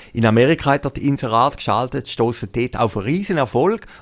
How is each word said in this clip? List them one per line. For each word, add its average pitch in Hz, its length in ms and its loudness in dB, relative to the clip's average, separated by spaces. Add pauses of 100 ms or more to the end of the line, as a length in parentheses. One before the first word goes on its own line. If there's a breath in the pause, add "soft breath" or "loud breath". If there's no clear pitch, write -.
(140 loud breath)
In 117 100 2
Amerika 127 460 4
hat 143 160 0
er 135 60 -4
das - 100 -10
Inserat 135 560 0
geschaltet, 120 500 -2
stossen 117 440 -2
dort 120 260 -4
auf 117 180 0
einen 98 80 -4
riesen 180 320 -2
Erfolg, 151 500 0 (160 loud breath)